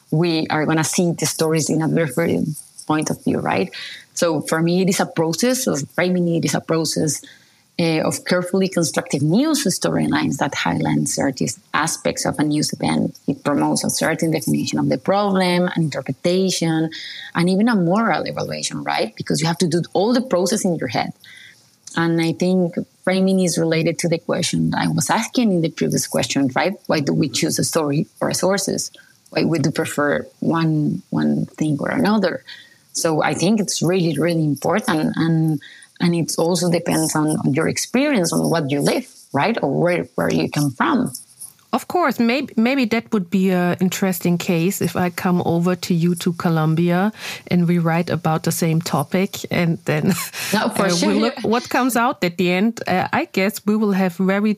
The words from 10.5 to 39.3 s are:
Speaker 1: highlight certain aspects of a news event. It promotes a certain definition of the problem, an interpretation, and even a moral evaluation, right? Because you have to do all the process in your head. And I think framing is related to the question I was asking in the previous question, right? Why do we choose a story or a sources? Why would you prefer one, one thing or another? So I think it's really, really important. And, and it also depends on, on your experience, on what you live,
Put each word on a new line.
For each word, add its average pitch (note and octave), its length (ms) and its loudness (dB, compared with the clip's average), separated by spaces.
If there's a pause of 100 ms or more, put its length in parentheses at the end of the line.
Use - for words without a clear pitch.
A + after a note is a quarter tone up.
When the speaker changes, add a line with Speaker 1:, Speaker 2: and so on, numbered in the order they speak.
Speaker 1:
highlight D3+ 540 0
certain C#3+ 400 -2 (260)
aspects - 520 -2
of F3 120 -2
a C#3+ 60 2
news D3+ 300 0
event. - 440 -2 (100)
It C#3+ 160 -4
promotes D3 400 0
a - 60 -2
certain D#3+ 400 0
definition D3+ 480 0
of C#3+ 120 0
the C#3+ 100 0
problem, F#3+ 760 2
an E3+ 80 0
interpretation, D#3+ 1120 0 (420)
and E3+ 160 2
even G3 200 4
a A#3 60 2
moral F3+ 520 2
evaluation, D3+ 560 -6
right? - 320 -4
Because - 260 -4
you D#3+ 60 0
have E3+ 120 -2
to F#3 80 2
do E3 140 0 (120)
all G#3 200 2
the A#3+ 80 2
process F#3+ 420 0
in F3+ 120 0
your - 140 -6
head. - 240 -2 (840)
And E3 260 2
I E3 120 0
think F3+ 420 2 (280)
framing F#3+ 380 2
is E3 160 0
related E3 420 0
to F3 80 -2
the E3 120 0
question D#3+ 560 -2
I E3 120 0
was D#3+ 220 0
asking A3+ 420 2
in F3 100 2
the D#3+ 80 0
previous D#3 380 -2
question, - 480 0
right? D#3 180 0 (140)
Why E3 140 0
do E3 120 0
we D#3+ 160 2
choose D3 300 -2
a C3+ 40 0
story D3 440 0 (140)
or D3 80 0
a D3 60 -4
sources? - 560 -2 (400)
Why D#3+ 120 0
would D#3+ 220 0
you D#3 60 2
prefer D3 540 -2 (140)
one, D#3+ 720 0
one D3+ 360 0
thing D#3 340 -2
or - 100 -4
another? F#3+ 540 0 (500)
So E3 300 0
I D#3 100 0
think F#3 260 2
it's - 220 -2
really, E3 360 2
really E3 280 0
important. D#3+ 680 0
And, D#3+ 440 2 (400)
and F3 160 2
it E3 220 -2
also E3+ 340 2
depends E3 440 0
on, D3+ 220 0
on D3 160 0
your D#3+ 140 0
experience, B3 640 0
on D#3+ 160 0
what D#3 220 0
you C#3+ 100 0
live, - 260 0 (260)